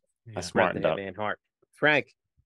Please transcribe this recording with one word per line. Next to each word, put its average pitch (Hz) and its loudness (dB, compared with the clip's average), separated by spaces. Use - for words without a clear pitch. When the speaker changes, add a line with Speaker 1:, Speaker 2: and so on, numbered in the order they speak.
Speaker 1:
Yeah. 113 -18
Speaker 2:
That's - -8
Speaker 3:
Bret 92 2
Speaker 2:
smartened 98 -2
Speaker 3:
the 80 2
Speaker 2:
up. 78 0
Speaker 3:
Hitman 98 -8
Hart. 104 -6
Frank, 147 2